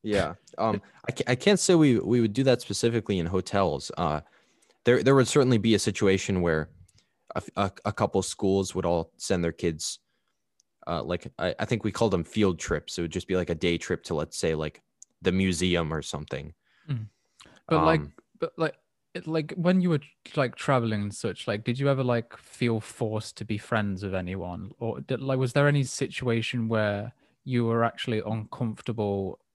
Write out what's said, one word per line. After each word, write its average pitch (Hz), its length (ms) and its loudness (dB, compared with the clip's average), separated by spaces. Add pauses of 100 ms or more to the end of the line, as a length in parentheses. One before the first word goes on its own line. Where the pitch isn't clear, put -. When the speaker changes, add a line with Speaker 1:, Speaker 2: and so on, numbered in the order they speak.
Speaker 1:
Yeah. 95 340 -2 (220)
Um, 104 240 0 (120)
Speaker 2:
<laughs> - 140 -12
Speaker 1:
I - 40 -6
ca-, - 160 -4
I 127 80 4
can't 196 240 4
say 185 160 4
we, 143 240 8
we 120 200 2
would 113 140 2
do 131 100 0
that 127 180 4
specifically 110 580 0
in 82 80 -2
hotels. 92 680 0
Uh, 76 240 0 (640)
there, 120 180 6
there 135 120 6
would 131 120 6
certainly 131 300 4
be 107 180 4
a 95 40 4
situation 95 640 2
where 80 280 0 (680)
a - 20 2
f-, - 180 -6
a, 98 160 0 (140)
a 104 80 -2
couple 101 300 0
schools 98 520 0
would 90 100 -4
all 85 320 0
send 90 260 -2
their 82 80 0
kids, - 480 -4 (880)
uh, 82 160 -4
like, 87 360 -6
I, 92 200 -2
I - 60 -4
think 113 180 -2
we 107 80 -2
called 110 200 0
them 87 120 0
field 95 360 0
trips. - 380 -6
It 87 60 -4
would 80 80 -6
just 90 160 -6
be, 95 80 -2
like, 90 140 -2
a 85 60 -2
day 85 220 0
trip - 280 -6
to, 85 100 -4
let's 76 220 -6
say, 80 180 0
like, 78 260 -8 (400)
the 92 100 2
museum 87 600 2
or 78 80 -4
something. 73 520 -10 (360)
Speaker 2:
Mm. 113 180 -6 (600)
But, 160 160 4
like, 160 160 4
Speaker 1:
Um, 147 120 -10 (260)
Speaker 2:
but, 165 180 -4
like, 160 180 -2 (380)
it, 175 140 -10
like, 160 280 -4
when 180 240 2
you 180 120 2
were, 143 100 2 (340)
like, 131 200 0
traveling 117 480 2
and 104 120 -6
such, - 320 -6
like, 110 160 -4
did 123 160 -2
you 139 80 0
ever, 135 160 2
like, 120 320 0
feel 113 460 -2
forced - 560 -6
to 110 80 -10
be 107 120 -4
friends 101 460 -2
with 95 120 -4
anyone? 90 640 -6
Or 113 200 -4
did, 131 220 -6
like, 135 180 -2
was 131 140 0
there 143 160 4
any 147 140 2
situation 120 840 -2
where 107 460 0 (320)
you 120 180 0
were 117 220 2
actually 113 400 -2
uncomfortable 107 1120 -4 (160)